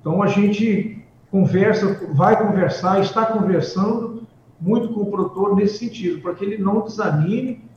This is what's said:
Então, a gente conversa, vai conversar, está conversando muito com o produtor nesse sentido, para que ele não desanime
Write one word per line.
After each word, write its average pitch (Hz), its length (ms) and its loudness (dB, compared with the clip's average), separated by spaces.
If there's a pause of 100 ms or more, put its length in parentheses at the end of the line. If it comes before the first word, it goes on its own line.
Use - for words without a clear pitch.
Então, 175 220 0
a 196 60 2
gente 202 760 0 (280)
conversa, 196 800 2
vai 214 340 4
conversar, 185 540 2
está 220 260 0
conversando 202 960 -2 (380)
muito 226 300 0
com 208 100 -4
o 202 100 -2
produtor 190 460 0
nesse 208 220 2
sentido, 175 420 -6
para 175 140 -6
que 202 100 -8
ele 208 140 -6
não 202 240 0
desanime 202 960 -2